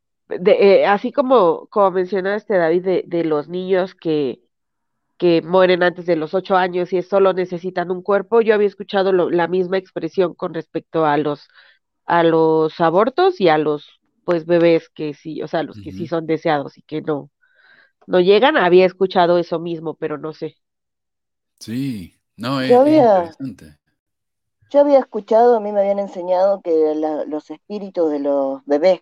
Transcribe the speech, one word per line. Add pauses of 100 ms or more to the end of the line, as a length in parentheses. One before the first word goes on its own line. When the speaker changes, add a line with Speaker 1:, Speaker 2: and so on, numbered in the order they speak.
(280)
Speaker 1:
de,
eh,
así
como,
como
mencionaste,
David,
de,
de
los
niños
que, (760)
que
mueren
antes
de
los
ocho
años
y
solo
necesitan
un
cuerpo,
yo
había
escuchado
lo,
la
misma
expresión
con
respecto
a
los, (580)
a
los
abortos
y
a
los, (240)
pues,
bebés
que
sí,
o
sea,
los
que
sí
Speaker 2:
Ujú.
Speaker 1:
son
deseados
y
que
no, (760)
no
llegan.
Había
escuchado
eso
mismo,
pero
no
sé. (1000)
Speaker 2:
Sí, (180)
no,
es,
Speaker 3:
Yo
Speaker 2:
es
Speaker 3:
había,
Speaker 2:
interesante. (880)
Speaker 3:
yo
había
escuchado,
a
mí
me
habían
enseñado
que
la,
los
espíritus
de
los
bebés